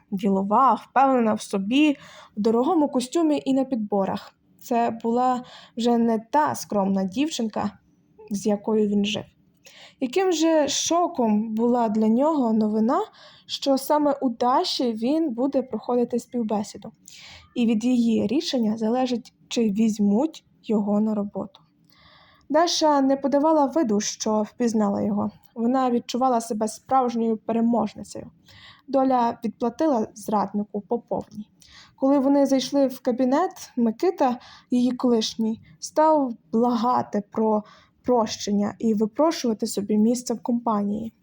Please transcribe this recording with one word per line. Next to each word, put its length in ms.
Ділова, 640
впевнена 600
в 60
собі, 560
в 40
дорогому 480
костюмі 560
і 100
на 100
підборах. 680
Це 420
була 420
вже 220
не 200
та 360
скромна 500
дівчинка, 680
з 160
якою 420
він 160
жив. 200
Яким 320
же 360
шоком 840
була 340
для 200
нього 440
новина, 480
що 320
саме 420
у 80
Даші 640
він 420
буде 280
проходити 560
співбесіду. 760
І 120
від 180
її 420
рішення 500
залежить, 580
чи 220
візьмуть 760
його 380
на 140
роботу. 460
Даша 520
не 160
подавала 500
виду, 340
що 420
впізнала 600
його. 280
Вона 360
відчувала 500
себе 280
справжньою 680
переможницею. 920
Доля 560
відплатила 720
зраднику 640
по 180
повній. 500
Коли 220
вони 280
зайшли 400
в 140
кабінет, 760
Микита, 640
її 220
колишній, 680
став 540
благати 760
про 340
прощення 760
і 160
випрошувати 720
собі 320
місце 360
в 80
компанії. 680